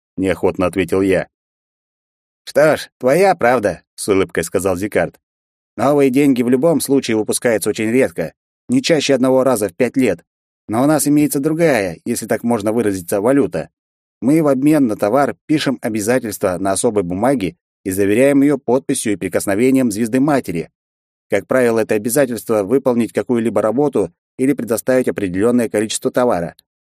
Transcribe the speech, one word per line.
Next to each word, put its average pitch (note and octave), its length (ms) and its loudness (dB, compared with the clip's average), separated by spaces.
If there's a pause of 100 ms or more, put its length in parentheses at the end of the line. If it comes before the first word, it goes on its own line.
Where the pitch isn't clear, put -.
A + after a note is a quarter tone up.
(160)
неохотно F2+ 500 -2
ответил F#2 340 -2
я. F#2 280 0 (1160)
«Что C#3+ 320 2
ж, - 220 -14
твоя F3 360 2
правда», A2+ 500 0 (100)
с - 140 -8
улыбкой F#2+ 360 0
сказал F#2 320 -2
Зикард. F#2 440 -4 (560)
«Новые C#3 340 2
деньги C3 320 4
в A#2 60 0
любом C3 320 2
случае B2+ 360 0
выпускаются A2 540 -2
очень A2 200 -4
редко, A2+ 440 -2 (340)
не C3 140 0
чаще C#3 320 0
одного C3 300 2
раза A2 240 0
в E2+ 60 -10
пять A#2+ 220 -2
лет. A2+ 280 0 (440)
Но A2 140 -2
у C#3+ 40 2
нас D3 200 0
имеется D3 340 2
другая, C#3 640 0
если A#2 220 -4
так A2 160 -2
можно A2 300 -2
выразиться, G#2 480 -2
валюта. G2+ 500 0 (500)
Мы D3+ 220 2
в D3 60 2
обмен C#3 380 2
на G#2 100 -2
товар A#2 400 0 (100)
пишем C#3+ 360 -2
обязательства G#2+ 760 -2
на F#2+ 140 -2
особой G#2 300 0
бумаге F#2+ 540 -2 (280)
и G2 60 -4
заверяем A2 520 2
её C#3+ 140 2
подписью B2+ 560 -2
и G2+ 40 -2
прикосновением G#2+ 760 0
звезды A2+ 300 -2
матери. B2+ 500 -2 (600)
Как G2+ 160 -2
правило, A#2+ 340 2
это G#2+ 140 -2
обязательство A#2 680 -2
выполнить A#2+ 500 0
какую-либо A2+ 480 0
работу A2+ 520 -2 (260)
или C3 140 0
предоставить B2 560 -2
определённое G2+ 600 0
количество A2 420 -4
товара. G#2+ 440 -2 (300)